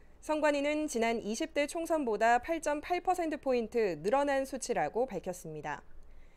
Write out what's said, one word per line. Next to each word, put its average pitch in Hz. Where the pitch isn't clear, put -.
선관위는 302
지난 233
이십 226
대 294
총선보다 240
팔점팔 311
퍼센트 349
포인트 220
늘어난 269
수치라고 233
밝혔습니다. 160